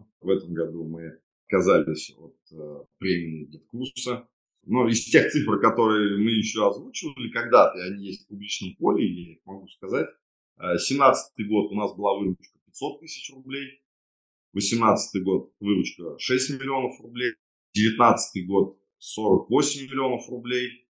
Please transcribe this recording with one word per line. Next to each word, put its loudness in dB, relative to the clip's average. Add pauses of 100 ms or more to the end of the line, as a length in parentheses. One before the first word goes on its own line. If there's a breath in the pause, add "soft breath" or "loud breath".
(200)
В -6
этом -2
году -4
мы -12 (280)
отказались 2
от, -20 (160)
э, -16 (140)
премии -4
Гидкурса. -10 (380)
Но 2
из 0
тех 6
цифр, 0
которые 2
мы 2
ещё 0
озвучивали -6
когда-то, 4
и -6
они -10
есть -12
в -20
публичном -10
поле, 2
я -6
их -20
могу -16
сказать. -6 (520)
Э, -2
семнадцатый 2
год 0
у -8
нас -4
была 0
выручка -6
пятьсот -8
тысяч -16
рублей. -12 (720)
Восемнадцатый 2
год 0 (100)
выручка -2
шесть 0
миллионов -4
рублей. -6 (400)
Девятнадцатый 2
год 2 (200)
сорок 0
восемь 0
миллионов -4
рублей. -6